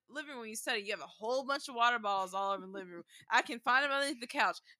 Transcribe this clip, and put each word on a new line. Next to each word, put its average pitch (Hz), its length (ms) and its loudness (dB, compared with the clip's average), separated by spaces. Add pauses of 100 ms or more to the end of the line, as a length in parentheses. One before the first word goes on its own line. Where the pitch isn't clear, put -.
living 285 280 -8
room, 226 100 -8
you 220 80 -8
said 240 220 -2
it, 202 80 -4
you 208 60 -4
have 185 100 -4
a 139 60 -10
whole 254 380 -2
bunch 277 240 -2
of 254 60 -8
water 233 240 4
bottles 196 340 0
all 196 200 0
over 190 120 -6
the 190 60 -10
living 190 220 -10
room. 170 100 -12 (260)
I 247 120 6
can 240 180 -2
find 262 260 4
'em 277 60 2
underneath 277 300 0
the 240 60 -8
couch, 302 300 2 (220)